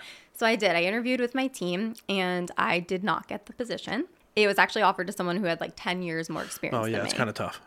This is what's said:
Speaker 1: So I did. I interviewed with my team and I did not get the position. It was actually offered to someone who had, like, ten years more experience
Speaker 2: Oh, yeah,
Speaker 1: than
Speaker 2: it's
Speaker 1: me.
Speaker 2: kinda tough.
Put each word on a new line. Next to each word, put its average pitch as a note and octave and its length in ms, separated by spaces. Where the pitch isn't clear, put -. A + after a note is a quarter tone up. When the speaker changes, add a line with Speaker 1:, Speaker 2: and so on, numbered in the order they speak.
Speaker 1:
So A#3 120
I A3+ 100
did. F#3+ 200
I E3+ 60
interviewed A#3+ 380
with A#3+ 140
my C4 120
team G#3 480
and F3+ 500
I F#3+ 220
did F3+ 220
not G3 240
get - 200
the A3 60
position. A#3 540
It G#3+ 120
was G3+ 120
actually G3+ 240
offered F#3+ 240
to G3+ 80
someone F3+ 240
who G#3 80
had, E3 160
like, E3 140
ten F3+ 260
years E3 260
more D#3+ 140
experience - 420
Speaker 2:
Oh, - 20
yeah, A2 120
Speaker 1:
than G#2 80
Speaker 2:
it's - 80
Speaker 1:
me. - 20
Speaker 2:
kinda A2 160
tough. F#2+ 340